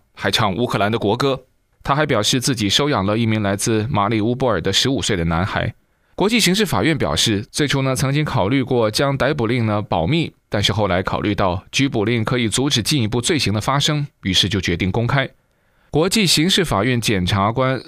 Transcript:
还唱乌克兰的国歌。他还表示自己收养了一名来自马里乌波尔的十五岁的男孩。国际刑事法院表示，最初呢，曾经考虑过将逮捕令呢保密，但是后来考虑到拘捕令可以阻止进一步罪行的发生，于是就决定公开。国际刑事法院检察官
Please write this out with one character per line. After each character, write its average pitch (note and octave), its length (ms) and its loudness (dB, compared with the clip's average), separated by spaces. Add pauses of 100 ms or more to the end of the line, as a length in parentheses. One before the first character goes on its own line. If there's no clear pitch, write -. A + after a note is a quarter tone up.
(160)
还 G2+ 160 -2
唱 G2+ 240 0
乌 A#2 100 -2
克 A#2+ 140 -2
兰 G2+ 120 2
的 A#2 60 0
国 G#2 180 0
歌。 C3 280 -2 (400)
他 C#3 120 0
还 D#3 100 0
表 C3 160 2
示 B2+ 180 0
自 B2+ 140 0
己 A2 160 0
收 D3 200 2
养 A#2+ 180 0
了 G#2 100 2
一 A#2 80 2
名 A2 160 0
来 G2+ 140 0
自 G#2+ 340 0
马 G2+ 180 0
里 A2 140 0
乌 A#2+ 140 0
波 C3 120 0
尔 G2 140 0
的 F#2 100 -2
十 - 160 2
五 C3 140 0
岁 G#2 160 -2
的 E2+ 80 0
男 E2+ 180 0
孩。 - 300 -2 (400)
国 F#3 160 0
际 A#3 100 2
刑 F3+ 140 2
事 G#3+ 100 0
法 E3 200 0
院 D3+ 120 2
表 F#2 200 -2
示， G#2 340 0
最 D3+ 180 -2
初 C#3 140 -2
呢， C3 140 0
曾 C3+ 180 -2
经 D3+ 100 0
考 A#2 260 0
虑 C3+ 120 2
过 A#2 300 0
将 C#3 260 0
逮 C3 160 0
捕 B2 140 -2
令 A#2+ 180 0
呢 G#2+ 160 0
保 F#2+ 240 0
密， D3+ 260 0 (160)
但 G#2+ 140 -2
是 G2+ 100 0
后 G2+ 160 0
来 F#2 140 2
考 C2+ 200 -4
虑 G2+ 120 0
到 F#2+ 380 -2
拘 C3+ 180 0
捕 A#2 160 -2
令 A2+ 180 0
可 B2+ 140 -2
以 A#2+ 100 0
阻 B2+ 220 0
止 C3 140 0
进 C#3+ 180 0
一 A2+ 60 0
步 A#2+ 120 -2
罪 D3 200 0
行 G2 120 -2
的 G#2+ 80 0
发 C#3 200 0
生， D3 260 0 (160)
于 G2 100 -2
是 G#2+ 160 2
就 F#2+ 140 0
决 F2 160 -2
定 F2+ 140 0
公 A#2 160 0
开。 C3 200 -2 (640)
国 D#3 180 0
际 G3 200 2
刑 D#3+ 200 2
事 F#3+ 160 2
法 G#2 200 0
院 A#2+ 180 0
检 G2 240 0
察 G2 260 0
官 C3 360 -2